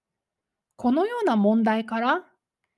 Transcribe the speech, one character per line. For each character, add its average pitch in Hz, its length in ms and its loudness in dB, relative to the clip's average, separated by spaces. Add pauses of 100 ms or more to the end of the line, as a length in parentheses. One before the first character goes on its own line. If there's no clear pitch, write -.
(760)
こ 247 160 -2
の 320 160 2
よ 480 160 -4
う - 20 -2
な 262 120 2
問 214 260 2
題 220 240 0
か 226 140 -6
ら、 294 240 -2 (540)